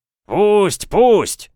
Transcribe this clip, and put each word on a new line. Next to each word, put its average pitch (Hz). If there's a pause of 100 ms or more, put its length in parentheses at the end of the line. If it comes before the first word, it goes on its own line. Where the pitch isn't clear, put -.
(260)
Пусть, 196
пусть! 214